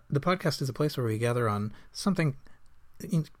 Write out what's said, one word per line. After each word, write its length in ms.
the 100
podcast 420
is 80
a 40
place 240
where 80
we 140
gather 280
on 240
something 440
in-, 160